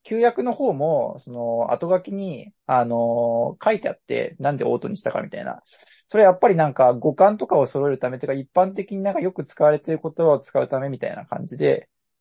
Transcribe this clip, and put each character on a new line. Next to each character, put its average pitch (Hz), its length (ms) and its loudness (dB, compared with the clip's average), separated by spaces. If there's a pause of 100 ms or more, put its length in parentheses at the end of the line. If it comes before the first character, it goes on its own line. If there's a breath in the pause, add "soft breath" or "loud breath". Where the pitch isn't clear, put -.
旧 226 160 -4
訳 240 240 2
の 247 80 -2
方 247 200 -2
も、 143 460 -2
そ - 140 -20
の、 117 400 -2
後 170 180 -2
書 185 100 2
き 202 120 -12
に、 196 400 -10 (140)
あ 127 180 2
の 117 760 -2
ー、 - 60 -6
書 220 80 2
い 208 80 -2
て - 80 -4
あ - 60 -8
っ - 40 -20
て、 - 400 -6
な 139 140 -2
ん 139 40 -4
で 120 80 -4
嘔 120 100 0
吐 - 140 -6
に - 80 -8
し - 60 -14
た - 80 -4
か - 120 -4
み - 80 -12
た - 100 -12
い - 40 -10
な。 - 160 -10 (460 soft breath)
そ - 100 -4
れ 214 60 6
や 190 80 10
っ 185 80 2
ぱ 233 120 4
り 185 40 2
な 160 140 2
ん 135 40 -8
か、 123 220 4
語 131 220 -2
感 208 200 6
と - 120 -8
か 160 100 2
を 131 80 4
揃 139 220 -4
え - 20 0
る 135 80 -2
た 127 100 -4
め 127 120 -10
と 135 80 -8
か、 139 40 0
一 139 200 -6
般 190 220 2
的 202 180 -8
に 196 100 -6
な 196 80 -2
ん 190 40 -2
か 233 60 -4
よ 185 120 -4
く 156 100 -8
使 - 220 -4
わ 151 80 6
れ 147 80 0
て - 100 -8
い 160 60 -2
る - 40 -6
言 156 180 -8
葉 165 120 2
を 139 80 4
使 - 220 -6
う - 80 -2
た 135 100 -4
め 139 100 -6
み 135 120 -10
た - 80 -6
い - 80 -12
な - 100 -14
感 - 200 -8
じ 151 100 -14
で、 147 320 0 (320)